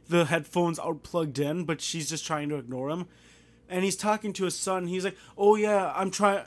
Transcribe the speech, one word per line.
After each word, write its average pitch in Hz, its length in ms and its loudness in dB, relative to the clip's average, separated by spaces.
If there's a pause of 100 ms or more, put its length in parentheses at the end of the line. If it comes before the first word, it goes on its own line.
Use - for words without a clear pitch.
the 170 160 6
headphones 170 540 0
are 160 160 -4
plugged 151 440 -4
in, 156 260 -2
but 151 180 -4
she's 156 260 -6
just 151 180 -6
trying 147 220 -4
to 147 80 -2
ignore 127 320 -6
him. 175 180 -4 (640)
And 180 140 0
he's 190 120 0
talking 214 360 0
to 190 120 -2
his 175 100 0
son. 185 320 -2
He's 180 180 -4
like, 190 120 -4 (200)
"Oh, 208 180 8
yeah, 202 400 2
I'm 185 160 0
try-, 202 360 2